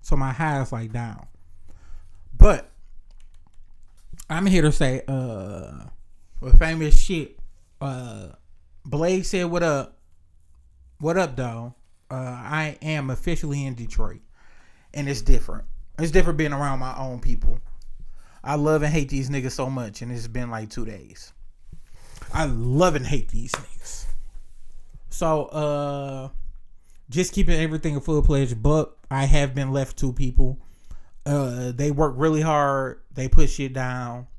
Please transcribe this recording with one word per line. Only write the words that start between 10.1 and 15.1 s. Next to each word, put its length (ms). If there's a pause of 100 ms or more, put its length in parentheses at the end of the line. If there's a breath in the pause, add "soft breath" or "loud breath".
What 180
up, 180
though? 400 (340)
Uh, 60
I 680
am 280
officially 560
in 100
Detroit." 460 (720 soft breath)
And 160
it's 120